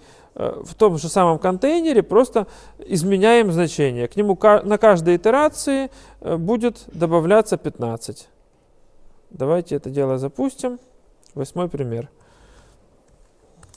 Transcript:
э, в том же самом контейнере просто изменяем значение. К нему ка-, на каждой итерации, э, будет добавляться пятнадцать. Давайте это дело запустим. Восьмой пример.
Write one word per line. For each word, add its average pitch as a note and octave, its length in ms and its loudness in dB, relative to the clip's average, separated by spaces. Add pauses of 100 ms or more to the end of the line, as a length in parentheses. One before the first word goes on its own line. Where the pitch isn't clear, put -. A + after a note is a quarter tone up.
(340)
э, - 300 -8
в - 100 -20
том F#3+ 240 2
же E3 100 -8
самом E3+ 300 2
контейнере C4+ 640 0
просто A3 440 0 (320)
изменяем G3 720 2
значение. C#3+ 560 -2
К - 80 -10
нему G#3 180 0
ка-, G#3 300 4
на G#3 140 0
каждой F3 360 4
итерации, C4+ 760 0 (300)
э, - 160 -4
будет A3 460 -2 (100)
добавляться E3+ 640 2
пятнадцать. - 720 -10 (1000)
Давайте D#3 460 -4
это C#3 140 -8
дело C3+ 280 -2
запустим. B3 600 -6 (540)
Восьмой E3+ 340 -8
пример. A#2+ 400 -8 (1700)